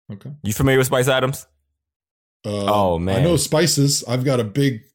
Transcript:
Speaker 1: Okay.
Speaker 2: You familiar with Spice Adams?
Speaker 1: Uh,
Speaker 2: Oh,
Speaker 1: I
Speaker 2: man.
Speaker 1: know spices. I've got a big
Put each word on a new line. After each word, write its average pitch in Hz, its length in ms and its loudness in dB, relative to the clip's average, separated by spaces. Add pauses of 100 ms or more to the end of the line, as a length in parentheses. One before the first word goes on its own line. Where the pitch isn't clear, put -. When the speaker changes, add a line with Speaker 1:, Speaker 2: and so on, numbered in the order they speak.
(120)
Speaker 1:
Okay. 107 200 -16 (120)
Speaker 2:
You 104 100 -4
familiar 135 240 2
with 131 100 4
Spice 131 200 0
Adams? 131 400 0 (1000)
Speaker 1:
Uh, 104 260 -4
Speaker 2:
Oh, 98 260 2
Speaker 1:
I - 20 -2
Speaker 2:
man. 95 240 0
Speaker 1:
know 170 140 2
spices. 143 680 0
I've 127 160 -2
got 131 160 0
a 113 40 0
big 117 380 -2 (140)